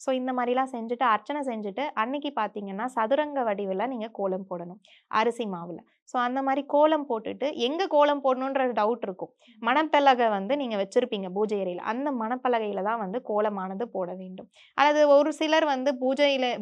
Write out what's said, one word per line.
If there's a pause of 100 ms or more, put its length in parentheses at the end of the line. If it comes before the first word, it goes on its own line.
So,
இந்த
மாதிரிலாம்
செஞ்சுட்டு,
அர்ச்சனை
செஞ்சுட்டு, (100)
அன்னைக்கு
பாத்தீங்கன்னா,
சதுரங்க
வடிவுல
நீங்க
கோலம்
போடணும் (300)
அரிசி
மாவுல. (280)
So,
அந்த
மாதிரி
கோலம்
போட்டுட்டு,
எங்க
கோலம்
போடணுன்ற
டவுட்
இருக்கும். (300)
மணப்பலகை
வந்து
நீங்க
வச்சிருப்பீங்க
பூஜை
அறையில,
அந்த
மணப்பலகையில
தான்
வந்து
கோலமானது
போட
வேண்டும். (300)
அல்லது
ஒரு
சிலர்
வந்து
பூஜையில, (140)